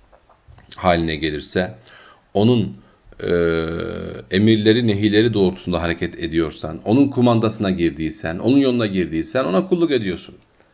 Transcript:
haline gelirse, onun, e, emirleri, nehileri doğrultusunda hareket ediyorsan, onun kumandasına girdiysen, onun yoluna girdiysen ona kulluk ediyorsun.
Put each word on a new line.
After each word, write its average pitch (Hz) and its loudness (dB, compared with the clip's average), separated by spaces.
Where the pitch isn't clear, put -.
haline 85 2
gelirse, 76 -4
onun, 107 2
e, - -4
emirleri, 107 4
nehileri 107 2
doğrultusunda 92 0
hareket 85 -4
ediyorsan, 80 -4
onun 131 4
kumandasına 113 2
girdiysen, 80 -4
onun 131 2
yoluna 123 2
girdiysen 87 -2
ona 185 0
kulluk 170 0
ediyorsun. 101 -4